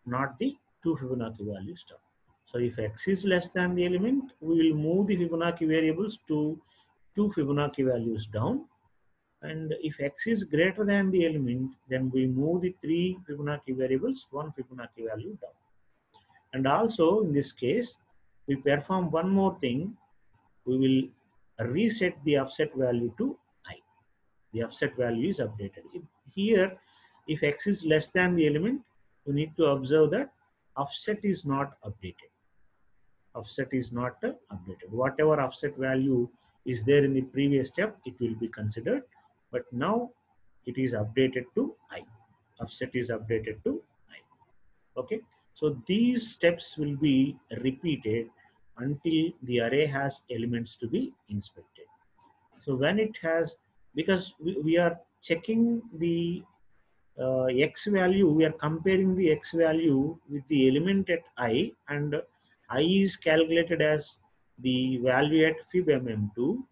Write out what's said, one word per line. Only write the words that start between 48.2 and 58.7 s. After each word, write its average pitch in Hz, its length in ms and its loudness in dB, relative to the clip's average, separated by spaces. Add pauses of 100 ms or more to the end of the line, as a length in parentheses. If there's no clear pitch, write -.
until 156 520 0 (120)
the 123 180 0
array 131 240 2
has 135 460 -4
elements 117 460 -4
to 120 100 -8
be 185 260 -4 (160)
inspected. - 560 -12 (800)
So 135 100 0
when 151 220 2
it 214 240 0
has, 165 340 0 (380)
because 175 460 0
we, 170 200 -4
we 160 200 2
are 170 200 2 (220)
checking 226 640 0 (160)
the, 170 440 -2 (800)
uh, 131 220 2
x 127 420 0
value, 190 420 4
we 156 180 6
are 156 80 2
comparing 185 600 2